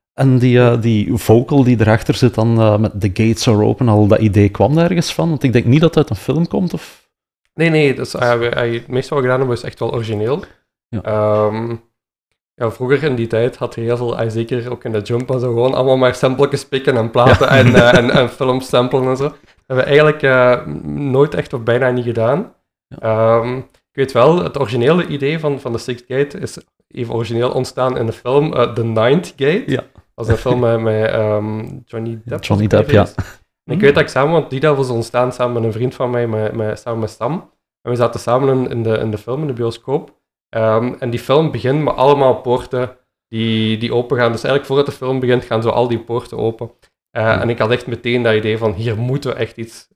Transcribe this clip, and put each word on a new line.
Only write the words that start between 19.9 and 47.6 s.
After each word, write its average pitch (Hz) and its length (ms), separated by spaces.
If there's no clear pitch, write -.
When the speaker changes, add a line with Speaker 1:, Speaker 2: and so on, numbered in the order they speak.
Speaker 2:
eigenlijk, 151 320
eh, 127 440
n-, 147 440
nooit 143 220
echt 170 200
of 120 100
bijna 120 260
niet 123 160
gedaan. 120 480
Speaker 1:
Ja. - 120
Speaker 2:
Ehm, 113 580
ik 127 80
weet 131 100
wel, 151 320
het - 160
originele 127 480
idee 147 320
van, 143 200
van 123 120
The 117 60
Sixth 120 300
Gate 143 320
is - 180
even 117 260
origineel 117 380
ontstaan 131 460
in 120 80
de 113 80
film, 143 400
eh, 120 200
The 113 100
Ninth 117 440
Gate. 160 280
Speaker 1:
Ja. 131 180
Speaker 2:
Dat 117 100
is 120 60
een 110 60
film 123 220
met, 117 220
met, 110 280
ehm, 107 480
Johnny 113 400
Depp, - 180
Speaker 1:
Johnny - 60
Speaker 2:
als 104 120
ik 107 100
me 107 60
Speaker 1:
Depp, 107 120
ja. 107 120
Speaker 2:
niet 98 120
vergis. - 200
En - 100
ik 156 40
Speaker 1:
Hmm. - 80
Speaker 2:
weet 143 80
dat 156 100
ik - 60
samen, 139 220
want 165 180
die 135 120
was 139 280
ontstaan 123 440
samen 123 200
met 117 100
een 113 80
vriend 120 240
van 127 140
mij, 120 180
met, 110 280
met, 107 240
samen 117 200
met 107 100
Sam. 120 220
En 123 100
we 123 60
zaten 120 220
samen 131 380
in, 127 120
in 117 140
de, 110 140
in 113 140
de 104 60
film, 127 240
in 156 60
de 135 60
bioscoop. 120 600
Ehm, 113 500
en 123 100
die 117 100
film 147 320
begint 123 320
met 135 120
allemaal 135 460
poorten 123 560
die, 110 500
die 113 160
open 120 240
gaan. 120 140
Dus 113 120
eigenlijk 139 220
voordat 139 200
de 143 60
film 131 280
begint, 123 260
gaan 110 160
zo 113 80
al 123 180
die 117 120
poorten 117 380
open. 113 340
Eh, 113 120
Speaker 1:
Ja. 110 180
Speaker 2:
en 120 80
ik 117 100
had 110 120